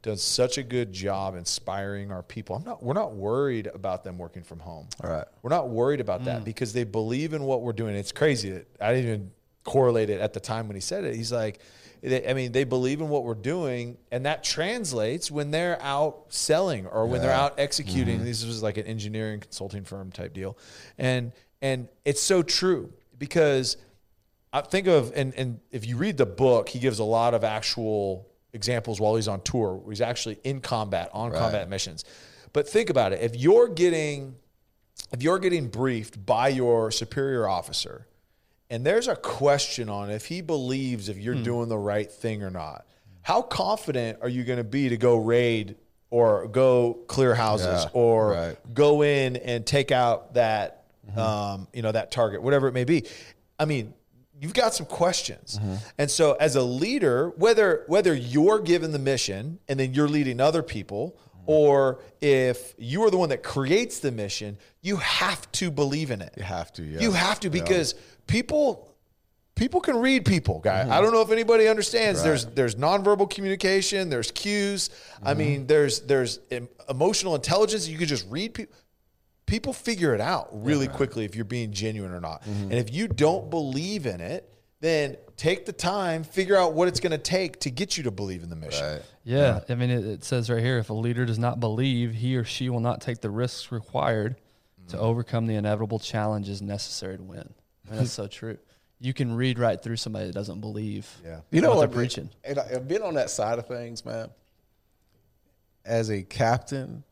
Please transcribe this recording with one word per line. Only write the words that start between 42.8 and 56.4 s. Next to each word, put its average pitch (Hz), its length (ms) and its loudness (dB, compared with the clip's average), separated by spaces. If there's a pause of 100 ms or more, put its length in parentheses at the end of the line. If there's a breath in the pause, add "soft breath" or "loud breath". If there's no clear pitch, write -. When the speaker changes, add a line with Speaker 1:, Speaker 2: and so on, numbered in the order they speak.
Speaker 1:
how 202 180 2
confident 139 800 -2
are 123 80 -2
you 123 140 -4
gonna 120 200 -2
be 131 260 0
to 117 80 0
go 120 200 6
raid 113 580 2 (340)
or 110 380 4
go 123 460 4 (140)
clear 127 280 4
houses 90 480 2
Speaker 2:
Yeah, 76 100 -2
Speaker 1:
or 113 380 6
Speaker 2:
right. 85 420 -4
Speaker 1:
go 147 280 6
in 135 360 2
and 120 280 -4
take 143 260 2
out 120 440 2
that, 110 480 2 (240)
Speaker 2:
Mm-hmm. 101 120 -6
Speaker 1:
um, 101 540 -2
you 117 100 -8
know, 107 80 0
that 107 180 0
target, 107 320 0
whatever 135 260 2
it 123 60 2
may 127 120 0
be? 151 200 2 (540 loud breath)
I 151 60 2
mean, 127 280 -4 (480)
you've 156 140 -8
got 233 180 2
some 151 140 -6
questions. - 720 -2
Speaker 2:
Mm-hmm. 98 160 -2 (240 loud breath)
Speaker 1:
And 143 100 2
so 151 240 4
as 139 220 2